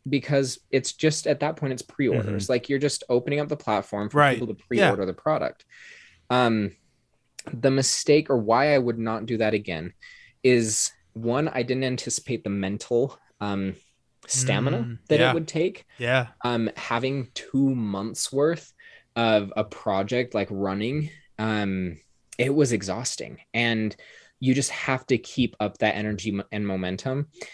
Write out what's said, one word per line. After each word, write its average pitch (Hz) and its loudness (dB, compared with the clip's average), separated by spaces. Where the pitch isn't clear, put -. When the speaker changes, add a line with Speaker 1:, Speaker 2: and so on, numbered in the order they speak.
Speaker 1:
because 135 0
it's 131 0
just, - 0
at 147 2
that 156 -2
point, 135 -4
it's 123 -6
pre-orders. 104 0
Speaker 2:
Mm-hmm. 131 -2
Speaker 1:
Like, 123 0
you're 139 0
just 143 -2
opening 127 0
up 147 -2
the - -4
platform 104 -2
for 143 0
Speaker 3:
Right. 139 4
Speaker 1:
people 113 -6
to - -12
Speaker 3:
Yeah. 165 4
Speaker 1:
pre-order 98 0
the 92 -4
product." - -2
Um, 113 4
the 131 2
mistake, 147 2
or 131 4
why 120 4
I 143 6
would 120 0
not 113 -4
do 120 -2
that 107 2
again, 90 -4
is, 117 4
one, 120 0
I 123 -2
didn't 131 -2
anticipate 123 -4
the 104 -6
mental, 104 -2
um, 98 -2
stamina 127 0
Speaker 3:
Mm, 120 -6
Speaker 1:
that 147 4
Speaker 3:
yeah. 131 4
Speaker 1:
it 160 0
would 165 -2
take. - -4
Speaker 3:
Yeah. 123 2
Speaker 1:
Um, 117 0
having 127 -2
two 135 0
months 107 -4
worth 156 -2
of 110 2
a 107 0
project, 104 -2
like, 101 -2
running, 107 -2
um, 98 -2
it 135 2
was 143 2
exhausting, 98 -6
and 113 0
you 131 4
just 135 0
have - -4
to 123 4
keep 117 -2
up 104 -4
that 107 0
energy 107 -4
mo-, 98 -4
and 104 -4
momentum. 98 -4